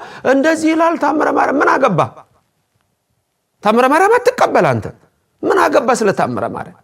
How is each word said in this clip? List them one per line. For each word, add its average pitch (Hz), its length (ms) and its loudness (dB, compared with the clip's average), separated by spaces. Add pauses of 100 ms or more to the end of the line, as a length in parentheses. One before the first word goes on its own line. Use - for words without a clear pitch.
(280)
እንደዚህ 311 420 0
ይላል። 330 280 0
ታምረ 294 340 -2
ማርያም 277 260 0
ምን 320 120 0
አገባ? 254 300 0 (1600)
ታምረ 233 240 2
ማርያም 370 260 4
አትቀበል 466 520 0
አንተ። 117 200 0 (580)
ምን 381 160 0
አገባ 294 340 0
ስለ 220 200 0
ታምረ 117 360 -4
ማርያም? 113 340 -14